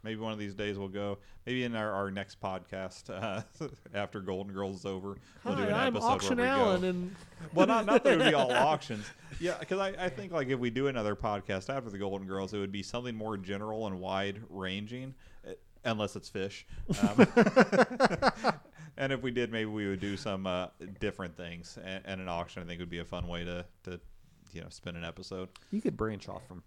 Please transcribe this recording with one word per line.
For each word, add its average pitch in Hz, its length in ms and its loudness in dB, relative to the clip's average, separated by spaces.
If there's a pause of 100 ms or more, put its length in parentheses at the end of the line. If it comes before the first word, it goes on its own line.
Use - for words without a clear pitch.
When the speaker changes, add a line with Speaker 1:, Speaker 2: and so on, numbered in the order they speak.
Speaker 1:
maybe 110 160 -6
one 110 140 -4
of 107 60 -6
these 101 160 -6
days 104 240 -2
we'll 98 100 -4
go. 101 300 -4 (280)
Maybe 127 160 0
in 117 140 -2
our, 107 160 0
our 98 180 0
next 98 300 -8
podcast, 95 720 -8
uh, 101 320 -4 (180)
<laughs> - 340 -12
after 101 280 -4
Golden 98 300 -4
Girls 95 280 -4
is 92 60 -10
over, 98 320 -6 (260)
we'll 202 120 -2
do - 60 0
Speaker 2:
Hi, 208 60 2
Speaker 1:
an 208 60 2
Speaker 2:
I'm 254 200 2
Speaker 1:
episode 226 140 2
Speaker 2:
Auction 262 300 2
Speaker 1:
where 247 80 4
we 262 40 4
Speaker 2:
Alan, 214 300 4
Speaker 1:
go. 185 80 0
Speaker 2:
and 180 280 -4 (380)
Speaker 1:
Well, 180 120 8
not, 226 200 4
not 226 180 8
that 262 100 8
it 165 40 6
would 160 120 6
be 156 40 4
Speaker 2:
<laughs> 139 80 8
Speaker 1:
all 127 80 4
auctions. 127 540 4 (340)
Yeah, 170 240 -2
'cause 196 160 -2
I, 196 100 0 (180)
I - 20 2
think, 175 240 -6
like, 143 160 2
if 131 100 2
we 120 120 2
do 131 180 2
another 107 260 2
podcast 101 580 -2
after 123 180 -4
the 98 80 -8
Golden 98 280 -2
Girls, 95 280 -2
it 104 40 -2
would 98 140 -2
be 101 100 -4
something 120 320 -6
more 107 220 -4
general 104 520 -4
and 92 120 -4
wide-ranging, 101 1120 -4 (320)
uh, 92 60 -10 (320)
unless 107 320 0
it's - 140 -10
fish. 98 360 -6 (360)
Um, 214 240 10
<laughs> 233 1700 4
and 135 160 0
if 123 100 -2
we 127 80 0
did, 117 220 0
maybe 110 180 0
we 107 160 -2
would 95 140 0
do 101 160 -2
some, 95 300 -4
uh, 90 220 0 (300)
different 95 380 -4
things. 85 480 -12
And, 95 220 -8
and 95 160 -6
an 90 60 -6
auction, 85 340 -4
I 85 40 -10
think, 85 140 -8
would 87 100 -6
be 85 100 -6
a 85 40 -8
fun 87 240 -6
way 87 160 -4
to, 87 220 -6 (180)
to, 87 160 -10 (540)
you 82 80 -10
know, 87 80 -14
spin 85 260 -12
an 85 80 -8
episode. 92 460 -8 (220)
Speaker 3:
You 214 100 -4
could - 160 -2
branch 110 300 -4
off 98 200 -12
from 90 180 -14